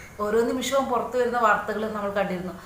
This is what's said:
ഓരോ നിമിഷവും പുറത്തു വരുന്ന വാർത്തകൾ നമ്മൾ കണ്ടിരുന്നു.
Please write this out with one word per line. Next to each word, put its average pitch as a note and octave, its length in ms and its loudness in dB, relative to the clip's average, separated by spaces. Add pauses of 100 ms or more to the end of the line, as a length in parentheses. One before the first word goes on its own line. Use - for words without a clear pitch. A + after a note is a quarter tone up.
(200)
ഓരോ G#3 220 2
നിമിഷവും C4 440 0
പുറത്തു A#3 320 -2
വരുന്ന A#3 220 2
വാർത്തകൾ G#3 480 2
നമ്മൾ G3+ 240 -4
കണ്ടിരുന്നു. F#3 420 -2 (120)